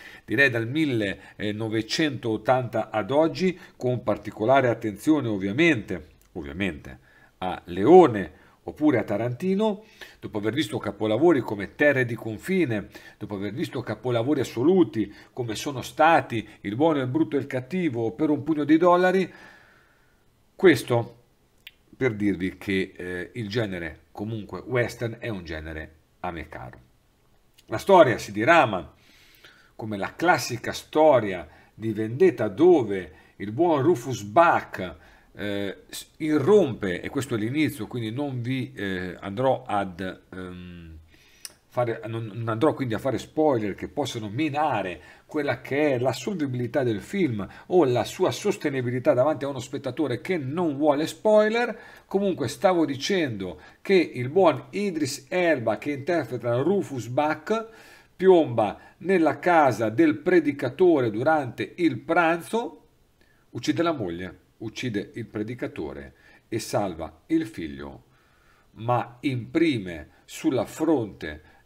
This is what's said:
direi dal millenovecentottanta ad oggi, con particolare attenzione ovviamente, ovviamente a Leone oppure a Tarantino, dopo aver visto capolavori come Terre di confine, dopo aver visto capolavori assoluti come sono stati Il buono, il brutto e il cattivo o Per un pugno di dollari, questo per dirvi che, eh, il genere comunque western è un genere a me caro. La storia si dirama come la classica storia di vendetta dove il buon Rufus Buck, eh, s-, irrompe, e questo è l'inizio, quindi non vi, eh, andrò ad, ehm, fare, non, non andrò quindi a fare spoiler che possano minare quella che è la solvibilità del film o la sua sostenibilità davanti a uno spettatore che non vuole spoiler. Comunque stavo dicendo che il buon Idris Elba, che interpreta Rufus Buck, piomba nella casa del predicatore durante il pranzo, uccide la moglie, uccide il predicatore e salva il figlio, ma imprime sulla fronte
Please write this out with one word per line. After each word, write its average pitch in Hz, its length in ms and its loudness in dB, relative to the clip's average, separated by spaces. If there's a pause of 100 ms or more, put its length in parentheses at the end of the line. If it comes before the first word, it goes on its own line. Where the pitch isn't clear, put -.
(240)
direi 135 240 4
dal 113 200 -4
millenovecentottanta 113 2250 -2
ad 104 220 -4
oggi, 160 480 2 (180)
con 123 260 -4
particolare 117 680 2
attenzione 117 580 0
ovviamente, 101 840 -2 (200)
ovviamente 73 680 -8 (380)
a 90 300 -6
Leone 107 760 6 (240)
oppure 147 340 2
a 104 40 0
Tarantino, 185 800 -2 (380)
dopo 107 180 -10
aver 107 140 -2
visto 131 260 -4
capolavori 117 600 2
come 101 340 -6
Terre 135 300 4
di 117 100 -6
confine, 113 760 -2 (280)
dopo 104 160 -10
aver 98 180 -6
visto 135 280 -8
capolavori 120 580 -2
assoluti 123 760 2 (200)
come 113 240 -6
sono 131 260 -8
stati 139 640 2 (120)
Il 101 160 -6
buono, 151 240 2
il 127 80 -4
brutto 156 260 0
e 139 60 0
il - 80 -6
cattivo 127 560 -4
o 110 80 -2
Per 151 180 0
un 131 140 0
pugno 151 180 0
di 147 140 4
dollari, 180 560 4 (1200)
questo 127 680 2 (760)
per 127 180 0
dirvi 92 420 0
che, 95 400 -2
eh, 90 380 -8
il 110 140 -8
genere 95 540 -6 (100)
comunque 104 480 -10
western 113 580 -4
è 120 100 -10
un 98 140 -8
genere 78 520 -12 (260)
a 90 100 -8
me 76 160 -10
caro. - 320 -16 (880)
La 110 120 -6
storia 156 380 8
si - 140 -8
dirama 110 640 2 (800)
come 107 220 -8
la 98 180 -6
classica 127 580 -2
storia 110 760 4 (260)
di 110 180 -6
vendetta 117 540 2
dove 101 640 4 (260)
il 98 120 -8
buon 151 320 2
Rufus 135 400 0
Buck, 104 880 0 (240)
eh, 101 540 -6
s-, - 200 -14 (100)
irrompe, 143 840 2
e 92 80 -8
questo 123 280 -4
è - 20 0
l'inizio, 123 480 -2
quindi 113 240 -8
non 127 320 -6
vi, 131 320 -4
eh, 92 440 -6
andrò 110 480 -2
ad, 95 540 -4 (100)
ehm, 90 680 -14 (680)
fare, 117 360 -4
non, 113 300 -8
non 113 140 -6
andrò 113 260 2
quindi 123 180 -6
a 101 60 -2
fare 123 180 -2
spoiler 117 580 0
che - 140 -10
possano 120 400 -6
minare 123 720 -4 (240)
quella 143 380 -4
che 143 320 0
è 120 40 0
la 127 140 0
solvibilità 135 680 -4
del 110 180 0
film 120 480 -2 (200)
o 180 160 6
la 120 200 2
sua - 260 -2
sostenibilità 131 840 0
davanti 139 320 0
a - 20 -4
uno 135 120 -8
spettatore 127 600 -4
che 185 160 -4
non 147 400 -2
vuole 147 300 2
spoiler. 214 720 2 (260)
Comunque 185 440 -2
stavo 175 360 2
dicendo 131 720 -2 (220)
che - 140 2
il 127 340 2
buon 156 400 4
Idris 165 640 -4
Elba, 147 480 0
che 147 140 -6
interpreta 123 640 -2
Rufus 139 500 -2
Buck, 156 600 -2 (460)
piomba 135 640 4 (200)
nella 160 400 2
casa 135 500 4
del 143 300 2
predicatore 147 920 2
durante 127 680 -2
il 151 240 0
pranzo, 170 880 -2 (600)
uccide 139 340 -2
la 165 100 0
moglie, 90 480 -8 (180)
uccide 110 560 -6
il 117 120 -10
predicatore 104 880 -8 (320)
e 113 140 -6
salva 87 680 -6
il 160 200 0
figlio, 71 580 -12 (680)
ma 117 480 -4
imprime 117 880 -2 (140)
sulla 127 420 -2
fronte 113 760 -2 (240)